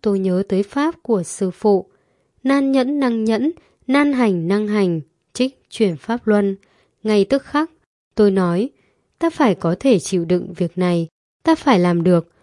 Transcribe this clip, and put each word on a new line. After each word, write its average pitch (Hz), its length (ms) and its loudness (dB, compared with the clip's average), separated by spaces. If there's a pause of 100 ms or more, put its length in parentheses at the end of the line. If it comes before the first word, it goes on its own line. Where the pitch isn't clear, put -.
tôi 196 180 0
nhớ 190 300 0
tới 196 140 0
pháp 302 400 -4
của 208 200 -2
sư 185 280 -6
phụ. 196 340 0 (580)
Nan 269 280 0
nhẫn 269 280 0
năng 233 240 0
nhẫn, 226 280 0 (360)
nan 285 260 2
hành 196 340 0
năng 208 200 -2
hành, 190 340 0 (320)
trích 262 360 -4
chuyển 180 280 -2
pháp 233 300 -6
luân. 202 280 2 (480)
Ngay 208 220 2
tức - 180 -2
khắc, 302 280 -4 (440)
tôi 208 160 4
nói, 190 380 0 (500)
"Ta 330 100 0
phải 262 260 0
có 170 240 -2
thể 240 200 2
chịu 175 260 -4
đựng 180 320 -2
việc 175 200 -4
này, 175 300 0 (360)
ta 320 120 4
phải 226 240 2
làm 175 240 2
được, 170 280 2 (120)